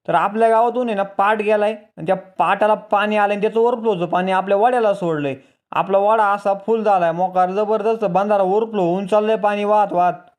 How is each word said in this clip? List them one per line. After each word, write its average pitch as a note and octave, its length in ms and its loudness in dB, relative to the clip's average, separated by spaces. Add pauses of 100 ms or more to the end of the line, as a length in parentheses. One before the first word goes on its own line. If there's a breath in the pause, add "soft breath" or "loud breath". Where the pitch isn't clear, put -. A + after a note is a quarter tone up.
तर E3 60 -2
आपल्या G3+ 340 2
गावातून A#3 400 2
आहे G#3+ 80 -2
ना, G3 60 0
पाट G3 360 0
गेलाय G#3 340 0
आणि - 340 -14
त्या F#3 100 0
पाटाला F#3+ 580 0
पाणी G#3 420 -2
आलंय G#3 200 2
आणि G3+ 40 -6
त्याचं G#3+ 200 0
overflow-चं A3 460 0
पाणी F#3 260 0
आपल्या F#3+ 240 0
वड्याला A3+ 380 2
सोडलंय. D3+ 420 -4 (340 soft breath)
आपला F#3 280 0
वडा G#3+ 260 2
असा G3+ 300 0
फुल A3 280 -2
झालाय, F#3 300 2
मोकार F3+ 380 0
जबरदस्त G#3+ 540 -2
बंधारा G3 380 0
overflow G#3 380 0
होऊन F#3 260 -2
चाललंय G#3+ 300 0
पाणी G#3 280 -2
वाहत G#3 280 2
वाहत. F3 200 2 (260)